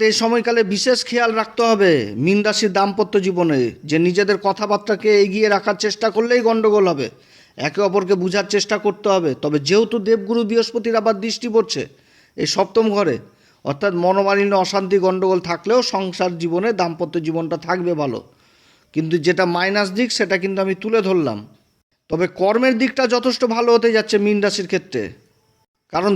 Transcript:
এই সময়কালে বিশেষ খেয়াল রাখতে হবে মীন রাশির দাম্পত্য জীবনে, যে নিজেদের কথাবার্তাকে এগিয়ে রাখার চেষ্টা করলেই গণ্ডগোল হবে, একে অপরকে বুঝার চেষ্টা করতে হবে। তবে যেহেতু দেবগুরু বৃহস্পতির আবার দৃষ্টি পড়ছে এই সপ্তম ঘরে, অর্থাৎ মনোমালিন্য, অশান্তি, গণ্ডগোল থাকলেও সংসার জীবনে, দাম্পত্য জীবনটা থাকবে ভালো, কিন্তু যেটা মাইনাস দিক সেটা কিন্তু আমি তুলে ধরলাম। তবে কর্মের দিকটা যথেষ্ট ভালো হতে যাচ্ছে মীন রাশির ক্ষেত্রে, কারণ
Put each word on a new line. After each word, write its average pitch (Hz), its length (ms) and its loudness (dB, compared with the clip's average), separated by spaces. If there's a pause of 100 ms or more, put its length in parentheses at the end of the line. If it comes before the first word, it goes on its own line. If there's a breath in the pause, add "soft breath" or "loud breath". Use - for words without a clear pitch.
এই 220 180 2
সময়কালে 233 440 2
বিশেষ 208 400 0
খেয়াল 233 280 0
রাখতে 220 300 -2
হবে 208 280 4 (260)
মীন 170 260 2
রাশির 208 300 0
দাম্পত্য 196 480 0
জীবনে, 175 380 0 (260)
যে 147 140 -2
নিজেদের 185 400 2
কথাবার্তাকে 202 720 -2 (100)
এগিয়ে 208 280 2
রাখার 202 300 0
চেষ্টা 214 320 -2
করলেই 233 320 2
গণ্ডগোল 220 460 2
হবে, 139 180 -2 (520 soft breath)
একে 156 240 -4
অপরকে 196 320 0
বুঝার 185 340 -2
চেষ্টা 202 300 -2
করতে 208 300 -2
হবে। 185 260 2
তবে 147 240 -2
যেহেতু 202 400 2
দেবগুরু 214 460 0
বৃহস্পতির 226 560 -2
আবার 220 200 0
দৃষ্টি 226 280 -6
পড়ছে 214 340 0 (540 soft breath)
এই 151 120 -4
সপ্তম 196 420 0
ঘরে, 196 260 0 (480 soft breath)
অর্থাৎ 143 300 -2
মনোমালিন্য, 196 600 2
অশান্তি, 190 420 0
গণ্ডগোল 185 420 2
থাকলেও 175 420 0
সংসার 185 560 -4
জীবনে, 170 340 -2
দাম্পত্য 175 480 -4
জীবনটা 165 360 -4
থাকবে 175 380 -2
ভালো, 139 240 -4 (760 soft breath)
কিন্তু 160 240 -2
যেটা 170 280 0
মাইনাস 190 440 0
দিক 226 220 -2
সেটা 196 260 -2
কিন্তু 190 240 -6
আমি 190 120 -2
তুলে 214 280 -2
ধরলাম। 165 360 0 (720)
তবে 165 240 -2
কর্মের 233 440 2
দিকটা 254 280 -2
যথেষ্ট 240 380 0
ভালো 233 280 0
হতে 233 200 4
যাচ্ছে 214 260 0
মীন 208 220 2
রাশির 196 300 -2
ক্ষেত্রে, 151 320 -4 (880)
কারণ 180 240 0